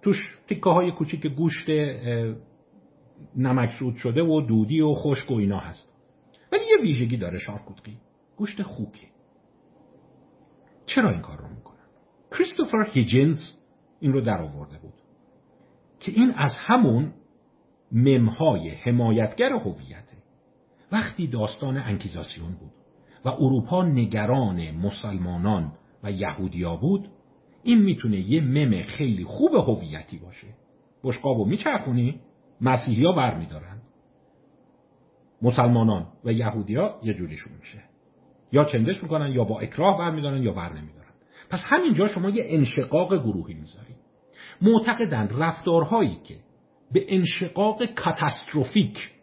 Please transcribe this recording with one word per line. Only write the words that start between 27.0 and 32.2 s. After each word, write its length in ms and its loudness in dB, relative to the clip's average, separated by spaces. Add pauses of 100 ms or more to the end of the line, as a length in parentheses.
این 200 6
می‌تونه 480 0
یه 100 4
مم 420 2
خیلی 420 -4
خوب 300 0
هویتی 640 -2
باشه. 280 -20 (580)
بشقابو 400 0
میچرخونی، 760 0 (400)